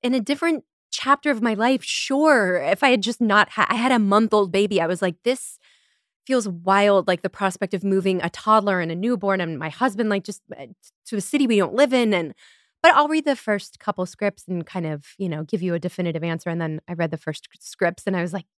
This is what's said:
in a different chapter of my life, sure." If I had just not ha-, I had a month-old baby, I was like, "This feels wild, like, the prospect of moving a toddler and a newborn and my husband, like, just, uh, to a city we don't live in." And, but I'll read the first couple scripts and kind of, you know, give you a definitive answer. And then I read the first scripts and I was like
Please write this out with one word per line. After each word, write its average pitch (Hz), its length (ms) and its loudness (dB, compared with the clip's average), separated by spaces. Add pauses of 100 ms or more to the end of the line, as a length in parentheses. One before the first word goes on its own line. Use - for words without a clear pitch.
in 247 100 0
a 262 60 2
different 285 440 -2 (300)
chapter 285 380 0
of 226 100 -2
my 226 120 0
life, 240 300 0
sure." 269 720 2
If 170 260 0
I 277 60 4
had 247 140 2
just 226 180 -4
not 208 280 4
ha-, - 200 0
I - 60 0
had 240 160 0
a 240 80 4
month-old 208 520 2
baby, 196 300 2
I 165 60 0
was 170 140 -2
like, 180 220 -2
"This - 340 -4 (680)
feels 247 240 0
wild, 190 580 2
like, 180 140 0
the 190 80 -4
prospect 190 460 -4
of 175 80 -6
moving 190 380 0
a 165 100 -2
toddler 202 500 2
and 165 100 -4
a 165 40 -6
newborn 196 460 -2
and 165 180 -4
my 156 100 -6
husband, 220 400 -2
like, 196 140 -2
just, - 180 -14 (160)
uh, 170 80 -16 (400)
to - 120 -10
a 196 40 -4
city 269 260 0
we 220 100 4
don't 196 180 0
live 262 180 4
in." 233 220 2
And, 165 180 -4 (480)
but 220 140 8
I'll 294 120 4
read 311 180 0
the 277 100 2
first - 440 -6
couple 190 280 -4
scripts - 400 -6
and 175 180 -6
kind 175 220 -6
of, 147 180 -8 (140)
you 190 100 -4
know, 156 140 -6
give 165 180 -4
you 175 140 -2
a 165 40 -2
definitive 170 440 -4
answer. 165 260 -4
And 170 100 -4
then 160 300 -6
I 180 40 -8
read 165 180 -2
the 156 60 -8
first - 300 -10 (120)
scripts - 480 -4
and 190 100 -2
I 170 40 -2
was 175 120 -6
like 185 140 -10 (100)